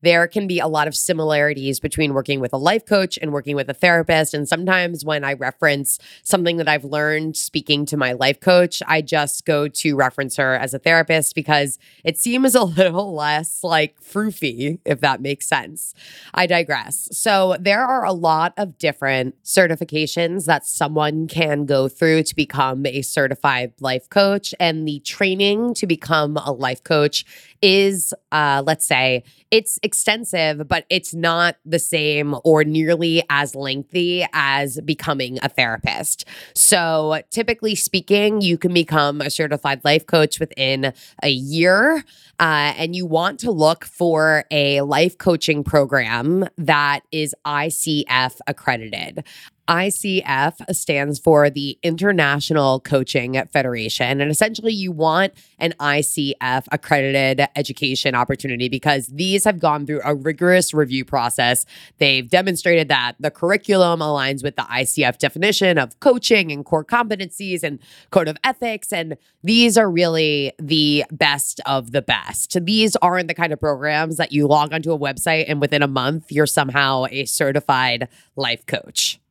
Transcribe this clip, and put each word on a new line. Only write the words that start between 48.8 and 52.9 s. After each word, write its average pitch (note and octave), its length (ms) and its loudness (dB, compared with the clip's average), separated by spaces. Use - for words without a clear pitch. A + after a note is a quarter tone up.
I F3 220 2
C F#3+ 340 -4
F C#3+ 340 -2
stands C#3+ 460 -2
for D3 320 6
the C#3+ 320 -6
International D3+ 960 2
Coaching C3 600 -2